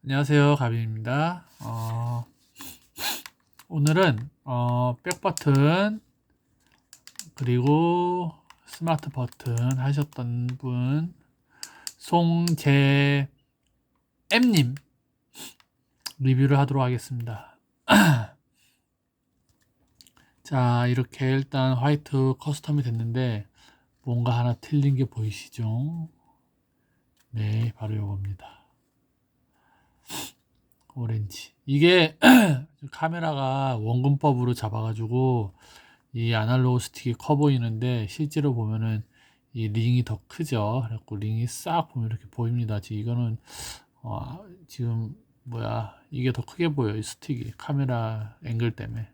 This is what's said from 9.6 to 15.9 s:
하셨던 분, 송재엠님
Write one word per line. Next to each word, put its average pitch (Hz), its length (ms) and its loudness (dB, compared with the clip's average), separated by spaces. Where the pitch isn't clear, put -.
하셨던 127 720 -4
분, 135 540 -4
송재엠님 143 1300 2